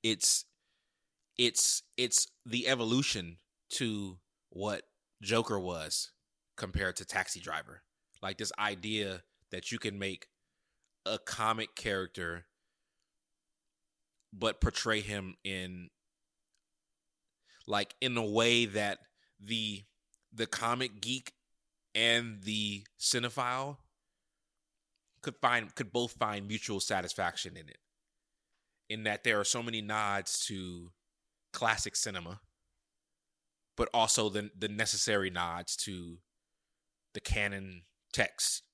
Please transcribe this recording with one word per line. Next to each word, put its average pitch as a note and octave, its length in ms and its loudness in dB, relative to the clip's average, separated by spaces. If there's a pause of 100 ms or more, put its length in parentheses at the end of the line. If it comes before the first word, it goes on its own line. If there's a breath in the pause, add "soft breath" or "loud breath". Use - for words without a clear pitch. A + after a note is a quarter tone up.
It's, - 420 4 (920)
it's, - 440 4 (160)
it's A#2+ 300 2 (180)
the A#2+ 220 0
evolution A#2 720 2 (340)
to G2+ 480 -2 (300)
what G2+ 340 -4 (400)
Joker A2 360 2
was E2+ 520 -4 (440)
compared F#2+ 420 -2
to F#2+ 80 -8
Taxi - 340 -2
Driver. D#2+ 420 -8 (400)
Like, G2 160 -6
this G#2+ 220 -4
idea G2+ 640 -2 (260)
that - 220 -8
you A#2 80 -6
can G2+ 180 -4
make G2 300 -6 (760)
a G#2+ 120 0
comic A2 580 0
character, F2+ 720 -4 (1900)
but G2+ 300 0
portray A2 400 2
him G2+ 420 -6
in, F#2 460 -6 (1800 soft breath)
like, G#2 360 0
in B2 160 0
a A2+ 80 2
way A#2 400 8
that G2+ 340 0 (400)
the, G#2 440 -4 (480)
the A2+ 140 -2
comic A#2 560 -2
geek B2+ 320 -6 (640)
and A#2 480 2
the G#2 400 -2 (160)
cinephile B2+ 800 0 (1500)
could C3 140 -6
find, A#2+ 360 2
could G#2+ 180 -6
both A#2+ 220 0
find G#2 340 -2
mutual G#2 320 -2
satisfaction F2+ 800 -2
in D#2 100 -18
it. - 100 -20 (1120)
In G#2+ 140 -6
that G#2+ 200 0
there A2 160 4
are G2+ 60 2
so A#2+ 180 0
many A#2 180 -4
nods G#2 680 0
to F2+ 440 -8 (600)
classic A2 440 0
cinema, F#2 460 -4 (1300)
but A#2+ 180 0
also A2 360 6
the, G#2 280 -2
the G#2+ 100 -2
necessary G#2 600 2
nods F2 480 -2
to F2 420 -8 (920)
the G#2 60 -8
canon G2 640 -2 (280)
text. - 520 0 (100)